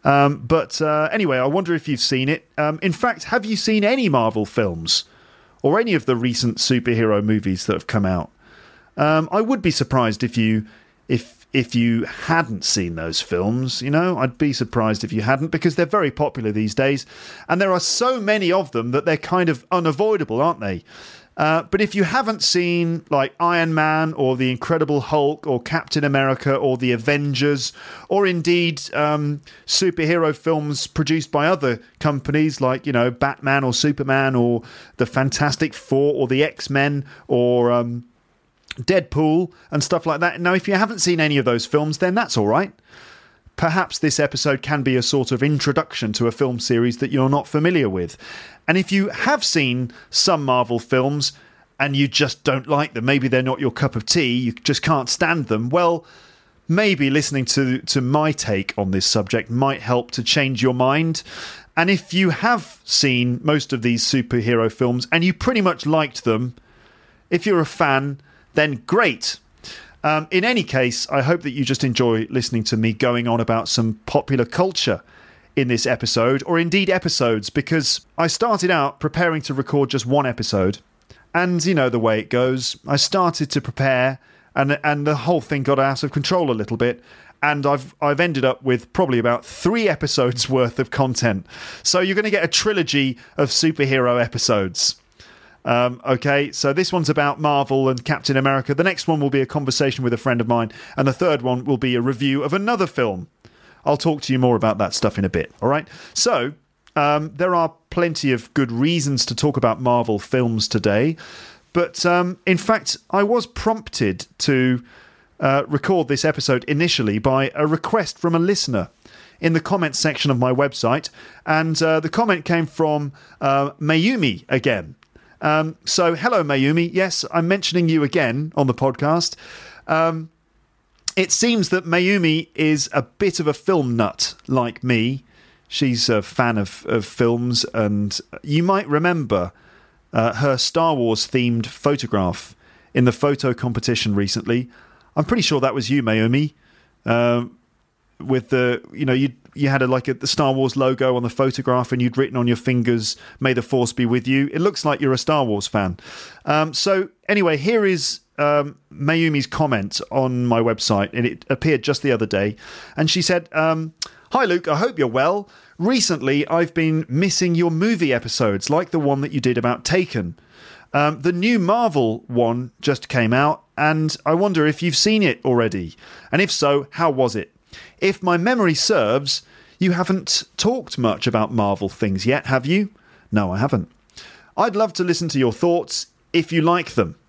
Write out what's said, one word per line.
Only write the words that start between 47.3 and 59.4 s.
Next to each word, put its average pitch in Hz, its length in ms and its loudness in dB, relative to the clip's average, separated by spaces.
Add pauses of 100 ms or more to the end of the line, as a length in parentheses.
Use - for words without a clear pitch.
not 143 180 0
familiar 151 400 2
with. 90 300 -4 (500)
And 165 80 2
if 190 160 0
you 196 160 2
have 269 340 -2
seen 127 500 -2 (180)
some 160 340 2
Marvel 123 340 2
films 135 540 0 (480)
and 139 160 0
you 139 100 4
just - 380 -2
don't 127 220 0
like 147 260 0
them, 117 140 -4
maybe 135 220 2
they're 127 140 2
not 131 180 -2
your 135 100 0
cup - 260 -2
of 107 80 -4
tea, 131 320 0
you 123 160 0
just - 300 -2
can't 143 260 0
stand 165 380 0
them, 113 240 -2
well, 170 340 2 (640)
maybe 175 400 2
listening 135 380 0
to, 131 320 0
to - 240 -2
my 151 280 2
take 101 460 -2
on 98 140 0
this 95 160 0
subject 110 420 0